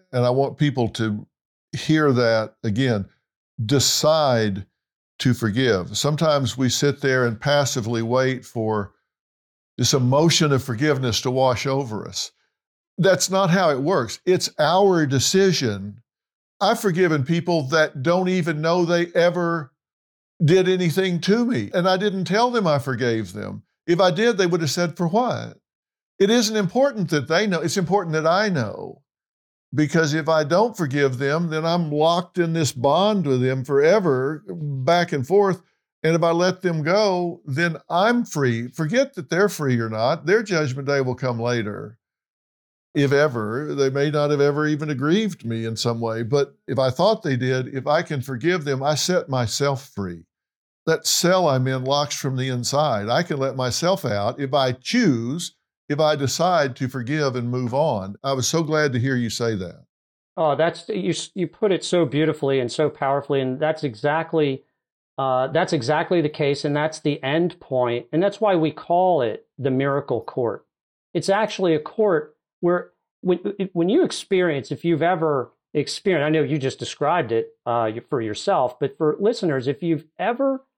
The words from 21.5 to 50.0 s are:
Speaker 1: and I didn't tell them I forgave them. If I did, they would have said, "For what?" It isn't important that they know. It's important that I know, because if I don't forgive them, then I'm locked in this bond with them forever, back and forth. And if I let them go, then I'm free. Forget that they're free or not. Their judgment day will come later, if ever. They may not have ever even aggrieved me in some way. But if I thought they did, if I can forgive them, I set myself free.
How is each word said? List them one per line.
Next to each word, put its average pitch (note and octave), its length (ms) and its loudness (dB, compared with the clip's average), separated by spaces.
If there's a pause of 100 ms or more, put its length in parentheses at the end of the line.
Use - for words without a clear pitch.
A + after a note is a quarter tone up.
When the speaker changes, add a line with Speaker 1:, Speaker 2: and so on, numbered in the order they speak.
Speaker 1:
and F#3 140 2
I F#3 80 4
didn't F#3+ 300 -2
tell A#3 240 2
them A3+ 160 0
I D3 120 2
forgave A#2 540 -2
them. G2+ 320 -12 (220)
If E3+ 140 2
I F#3 120 6
did, G#3+ 260 0
they F#3 80 2
would E3+ 140 0
have D3+ 100 -2
said, F3 260 -4
"For E3+ 120 -2
what?" D3+ 500 -2 (600)
It G3 120 4
isn't A3 260 2
important G#3+ 540 0
that C#3+ 180 0
they F#3 180 2
know. F3 140 0
It's E3 160 -4
important F3 380 0
that D#3 120 0
I G3 220 2
know, G2 540 -6 (720)
because D3+ 400 2
if D#3+ 160 0
I D#3 140 4
don't G3+ 300 2
forgive C#3 440 0
them, D#3 320 -2
then D#3 160 -2
I'm E3 260 0
locked E3 460 0
in E3 160 0
this D#3+ 180 0
bond E3 540 2
with B2+ 160 2
them C3 220 -2
forever, D3+ 840 2
back E3 640 0
and C3+ 140 -2
forth. F#3+ 340 2 (420)
And D#3+ 120 2
if E3 80 2
I E3+ 80 4
let F3+ 320 0
them E3 200 -2
go, F3+ 640 0
then D#3+ 320 -2 (140)
I'm A3+ 340 2
free. B2 440 0
Forget A#3 460 -2
that D#3+ 140 -12
they're F#3 220 2
free C3 280 0
or A2+ 120 -2
not. B2+ 340 0
Their G#3 180 4
judgment D3 460 -2
day C#3 140 2
will B2+ 120 -2
come B2 240 -4
later, A2 600 -4 (960)
if C#3+ 180 2
ever. C#3 640 0
They C3+ 160 0
may C#3+ 200 0
not D3 200 0
have C#3+ 100 2
ever C#3+ 260 2
even D3+ 220 -2
aggrieved D#3 560 -2
me A2+ 220 -4
in A2 100 -6
some A#2 240 -2
way. A2+ 220 -4
But C#3 320 0 (120)
if C3+ 120 -4
I C3 100 2
thought G#3+ 360 0
they C3+ 120 0
did, B2+ 380 -2
if C3 120 -8
I D3+ 140 2
can D3+ 220 -6
forgive C#3+ 420 -4
them, C#3 180 -4
I D3 120 0
set F3 340 -2
myself C3+ 680 -2
free. F2 300 -8 (640)